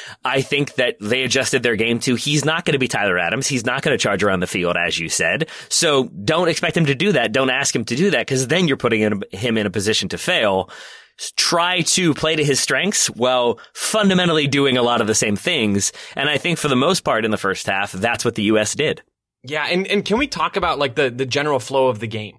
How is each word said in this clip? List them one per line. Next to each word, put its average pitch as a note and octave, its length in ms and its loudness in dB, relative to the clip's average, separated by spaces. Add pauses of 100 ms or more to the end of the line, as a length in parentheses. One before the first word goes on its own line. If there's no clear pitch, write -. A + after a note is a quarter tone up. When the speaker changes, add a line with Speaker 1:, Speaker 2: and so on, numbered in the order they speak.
(240)
Speaker 1:
I C3+ 160 0
think C#3+ 360 -2
that B2 240 0
they A#2 220 0
adjusted B2+ 400 0
their A#2+ 140 0
game A#2 240 0
to, B2+ 140 0
he's D3 320 0
not D#3+ 180 -2
gonna - 140 0
be B2+ 100 0
Tyler G2+ 300 0
Adams. G#2+ 280 -2
He's B2 200 -2
not B2+ 160 -2
gonna C3+ 160 2
charge G2+ 240 0
around G2 180 2
the F2+ 60 -2
field, F2 320 0
as F2 200 0
you D#2+ 120 -6
said. F#2+ 380 0 (200)
So C#3+ 360 2
don't D#3 440 0
expect E3 300 0
him E3 80 2
to C#3 80 2
do F3+ 180 0
that. A#2 200 2
Don't C3 180 2
ask C3+ 260 0
him A#2+ 80 -2
to A#2+ 120 -4
do F#3 160 2
that, A#2 140 0
'cause C3 220 -2
then E3+ 200 2
you're C3+ 100 2
putting A2+ 240 2
him, G#2 200 2 (100)
him A2 260 -2
in G#2 80 0
a G2 40 -2
position G2+ 400 0
to F2 80 -6
fail. G#2 520 0 (480)
S-, - 180 -10
try F3 460 0
to E3+ 320 2
play D#3+ 220 -2
to D3+ 80 2
his C#3 140 2
strengths D#3+ 500 0
while B2 500 0 (160)
fundamentally F3+ 720 2
doing C#3 320 2
a B2 40 2
lot A#2+ 200 4
of G#2 40 0
the G#2+ 80 2
same G#2 220 0
things. G#2+ 560 0 (240)
And C#3 140 -2
I C#3+ 80 0
think E3+ 200 -2
for D3+ 100 0
the C#3 80 2
most D#3 280 2
part A#2 220 0
in G#2+ 40 0
the G#2+ 60 0
first G2 300 -2
half, G2 260 -4
that's A2 320 -2
what A#2+ 100 0
the G#2+ 100 -2
U G#2+ 140 4
S G#2+ 160 0
did. - 280 -2 (440)
Speaker 2:
Yeah, D3 200 -4
and, F#3 220 0
and G3 180 0
can G3 100 0
we C#4+ 100 0
talk E3+ 300 -4
about, E3+ 220 0
like, C#3 160 -2
the, C#3 160 2
the B2 160 -4
general C#3+ 320 0
flow C3 300 2
of A2+ 120 -2
the A#2 60 -6
game? G#2+ 320 -10